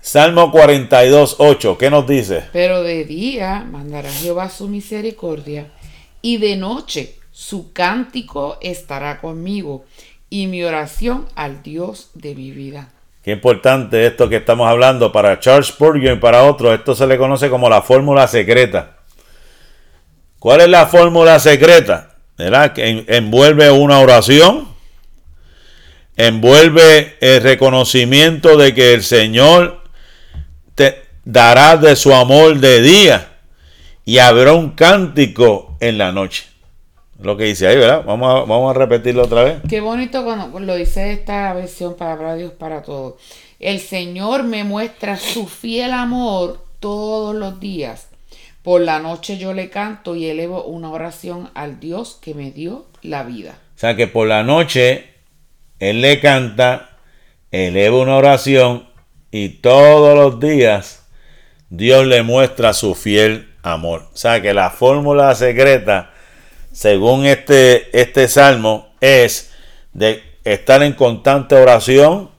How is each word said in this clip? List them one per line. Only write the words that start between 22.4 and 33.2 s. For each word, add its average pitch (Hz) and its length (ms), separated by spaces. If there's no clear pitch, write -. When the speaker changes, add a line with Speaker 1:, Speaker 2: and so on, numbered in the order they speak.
Speaker 1:
Que 117 140
en-, 110 220
envuelve 135 600
una 139 300
oración, 135 720
envuelve 147 1040
el 131 240
reconocimiento 135 1120
de 139 160
que 123 200
el 110 100
Señor 127 720
te 135 260
dará 123 500
de 147 220
su 135 160
amor 139 460
de 127 220
día 156 560